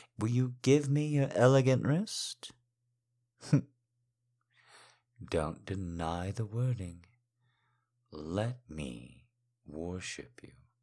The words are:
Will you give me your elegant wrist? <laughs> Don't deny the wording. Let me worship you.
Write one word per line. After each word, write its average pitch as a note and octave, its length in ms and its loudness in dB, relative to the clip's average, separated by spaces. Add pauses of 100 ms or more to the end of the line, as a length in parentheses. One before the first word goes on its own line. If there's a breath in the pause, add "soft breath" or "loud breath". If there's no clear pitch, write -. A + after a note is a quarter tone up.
(200 loud breath)
Will A2+ 100 0
you B2 320 0
give C#3+ 280 4
me D3 180 2
your C#3+ 260 2
elegant C3 500 6
wrist? - 720 -2
<laughs> - 60 -20 (2500 loud breath)
Don't D#2 420 -4
deny F2 640 -4
the A2 140 -4
wording. G2+ 600 -4 (1040)
Let F#2+ 480 -4 (100)
me B1+ 560 -12 (400)
worship F2 800 -12
you. - 80 -20 (320)